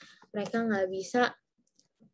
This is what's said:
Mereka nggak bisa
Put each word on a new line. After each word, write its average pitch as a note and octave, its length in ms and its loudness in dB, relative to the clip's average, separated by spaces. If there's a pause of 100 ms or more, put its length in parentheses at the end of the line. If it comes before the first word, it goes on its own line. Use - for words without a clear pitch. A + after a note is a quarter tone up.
(340)
Mereka G#3 320 -2
nggak G3 240 2
bisa F#3+ 400 0 (840)